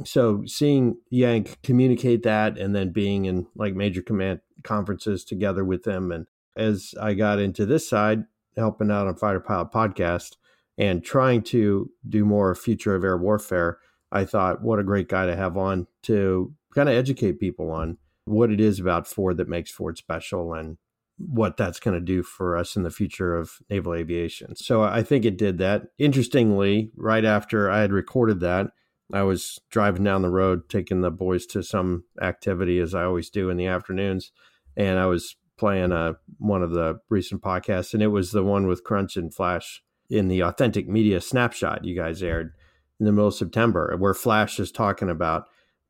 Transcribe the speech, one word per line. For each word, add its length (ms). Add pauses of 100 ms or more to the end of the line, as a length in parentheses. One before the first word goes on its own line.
So 400
seeing 520 (120)
Yank 540
communicate 600
that 340
and 180
then 160
being 340
in, 300
like, 200
major 260
command 380 (240)
conferences 600
together 400
with 180
them. 280
And 160 (280)
as 460
I 140
got 240
into 260
this 240
side, 360 (300)
helping 360
out 160
on 80
Fighter 260
Pilot 300
Podcast 640 (400)
and 260
trying 400
to 480 (160)
do 180
more 300
future 400
of 80
air 140
warfare, 600 (320)
I 120
thought, 380
what 180
a 40
great 260
guy 160
to 100
have 220
on 300 (160)
to 500 (200)
kinda 200
educate 460
people 320
on 260 (280)
what 260
it 100
is 180
about 280
Ford 300
that 120
makes 220
Ford 260
special 560
and 240 (400)
what 400
that's 220
gonna 220
do 220
for 340
us 180
in 80
the 60
future 460
of 240 (100)
naval 240
aviation. 640
So 260
I 220
think 220
it 120
did 220
that. 240 (140)
Interestingly, 1000
right 300
after 440
I 120
had 100
recorded 480
that, 280 (440)
I 120
was 360 (100)
driving 340
down 200
the 60
road, 400
taking 320
the 100
boys 360
to 140
some 440 (160)
activity, 580
as 160
I 80
always 260
do 200
in 80
the 100
afternoons. 640 (440)
And 220
I 80
was 300 (220)
playing, 340
uh, 220 (260)
one 240
of 80
the 280 (100)
recent 340
podcasts, 500
and 80
it 60
was 240
the 120
one 220
with 180
Crunch 320
and 160
Flash 520 (260)
in 200
the 120
Authentic 480
Media 320
Snapshot 640
you 100
guys 280
aired 300 (460)
in 60
the 60
middle 160
of 80
September, 640
where 180
Flash 440
is 120
talking 380
about 380 (420)